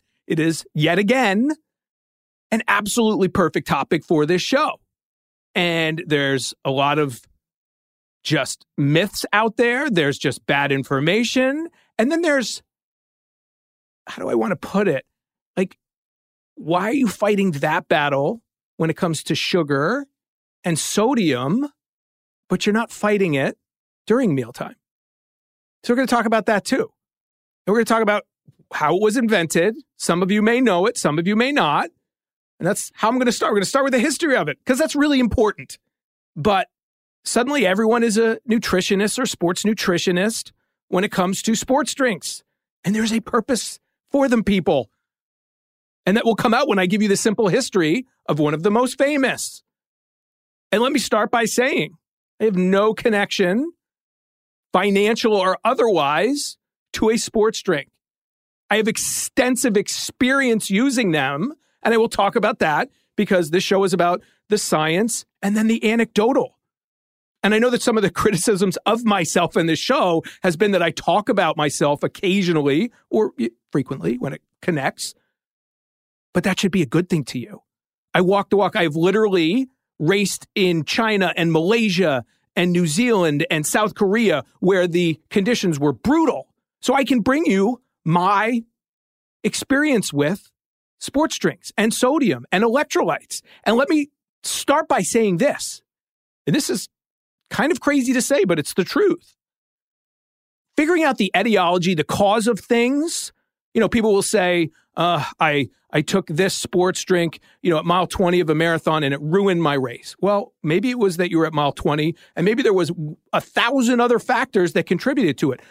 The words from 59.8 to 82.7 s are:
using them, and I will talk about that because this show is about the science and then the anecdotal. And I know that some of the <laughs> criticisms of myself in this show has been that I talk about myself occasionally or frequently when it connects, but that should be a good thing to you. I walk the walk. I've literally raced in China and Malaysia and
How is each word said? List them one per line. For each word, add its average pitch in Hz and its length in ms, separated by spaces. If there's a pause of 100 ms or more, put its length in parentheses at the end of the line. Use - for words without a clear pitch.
using 220 420
them, 147 400 (320)
and 220 100
I 233 40
will 226 100
talk 202 300
about 214 220
that 160 300 (280)
because 180 320
this 180 160
show 196 180
is 185 80
about 175 300 (260)
the 208 100
science 170 680 (160)
and 202 160
then 220 100
the 226 240
anecdotal. 226 640 (840)
And 208 100
I 220 60
know 240 100
that 240 120
some 220 160
of 220 40
the 185 80
<laughs> - 20
criticisms 190 720
of 226 180
myself 185 540
in 170 80
this 156 120
show 190 460 (180)
has 180 140
been 208 160
that 185 100
I 170 100
talk 185 360
about 175 300
myself 147 440
occasionally 175 920 (160)
or 220 240 (400)
frequently 160 460
when 139 120
it - 100 (200)
connects, 151 540 (1160)
but 185 120
that 185 160
should 190 100
be 190 100
a 139 40
good 160 240
thing 151 160
to - 140
you. 104 220 (520)
I 175 80
walk 196 300
the 208 40
walk. 196 220
I've 165 180
literally 190 720 (320)
raced 190 560
in 180 300
China 208 500
and 175 160
Malaysia 170 720 (300)
and 180 200